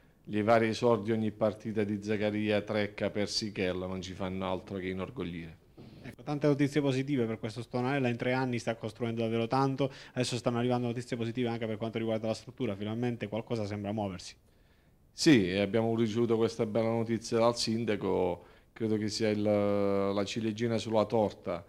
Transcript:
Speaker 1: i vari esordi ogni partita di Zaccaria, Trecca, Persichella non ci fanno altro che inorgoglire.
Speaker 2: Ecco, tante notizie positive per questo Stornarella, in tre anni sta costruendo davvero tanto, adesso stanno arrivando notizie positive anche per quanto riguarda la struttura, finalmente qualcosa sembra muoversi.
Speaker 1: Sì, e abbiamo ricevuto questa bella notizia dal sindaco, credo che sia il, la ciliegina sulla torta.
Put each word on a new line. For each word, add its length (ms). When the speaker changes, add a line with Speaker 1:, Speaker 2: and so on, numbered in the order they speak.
Speaker 1:
i 100
vari 280
esordi 420
ogni 200
partita 520
di 180
Zaccaria, 600
Trecca, 500
Persichella 720
non 160
ci 120
fanno 360
altro 280
che 100
inorgoglire. 680
Speaker 2:
Ecco, 220
tante 240
notizie 340
positive 440
per 140
questo 220
Stornarella, 460
in 100
tre 160
anni 240
sta 180
costruendo 460
davvero 260
tanto, 440
adesso 240
stanno 200
arrivando 300
notizie 300
positive 320
anche 180
per 100
quanto 220
riguarda 280
la 60
struttura, 420
finalmente 520
qualcosa 380
sembra 260
muoversi. 420
Speaker 1:
Sì, 380
e 100
abbiamo 360
ricevuto 420
questa 280
bella 240
notizia 480
dal 200
sindaco, 880
credo 240
che 120
sia 200
il, 120
la 840
ciliegina 540
sulla 280
torta. 640